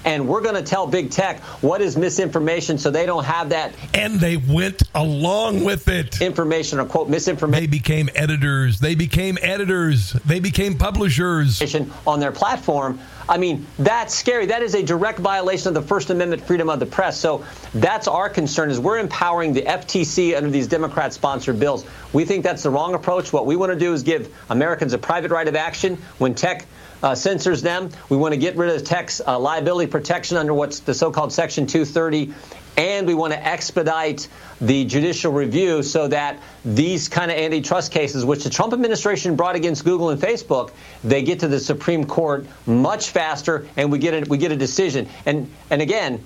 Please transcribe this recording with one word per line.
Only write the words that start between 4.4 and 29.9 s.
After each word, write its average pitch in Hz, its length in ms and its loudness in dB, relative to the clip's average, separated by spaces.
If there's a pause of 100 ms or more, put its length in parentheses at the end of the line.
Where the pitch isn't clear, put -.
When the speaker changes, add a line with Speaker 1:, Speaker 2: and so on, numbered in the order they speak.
Speaker 2:
along 175 720 0
with 196 240 0
it. 175 340 -2
Speaker 1:
Information 165 580 0
or, 131 60 0
quote, 147 240 -2
misinformation. 156 540 0
Speaker 2:
They 160 40 0
became 151 460 2
editors. 139 680 2
They 151 140 2
became 175 480 0
editors. 175 720 2 (140)
They 165 160 2
became 190 360 0
publishers. 170 840 2 (440)
Speaker 1:
On 147 120 2
their 143 120 0
platform. 143 680 0 (300)
I 175 80 4
mean, 170 300 0 (100)
that's - 380 2
scary. 233 320 2
That 233 160 0
is 202 100 -2
a 202 80 2
direct 175 380 0
violation 190 480 0
of 170 80 0
the 151 80 0
First - 260 0
Amendment 175 320 0
freedom 170 260 2
of 151 120 0
the - 80 0
press. 180 320 0
So 156 260 0 (300)
that's 196 320 2
our 180 200 0
concern, 156 440 0
is 123 80 0
we're 190 180 2
empowering 170 560 0
the 135 140 0
F 180 180 -2
T 185 180 0
C 170 300 2
under 147 160 0
these 139 160 0
Democrat-sponsored 147 920 -2
bills. 135 260 0 (260)
We 156 140 4
think 185 180 0
that's 175 200 0
the 147 80 2
wrong 160 240 0
approach. 180 360 0
What 135 140 2
we 147 100 2
wanna 185 200 2
do 170 180 2
is 147 80 0
give 143 320 0 (160)
Americans 135 440 2
a 123 40 0
private 165 320 -2
right 165 180 2
of 147 80 -2
action 170 440 -2 (180)
when 131 160 2
tech, - 320 -2 (380)
uh, 135 100 4
censors 170 480 0
them. 175 300 -2 (180)
We 139 80 4
wanna 151 200 2
get 170 200 0
rid 175 180 2
of 139 80 -4
tech's, 170 440 -4
uh, 127 100 2
liability 160 540 0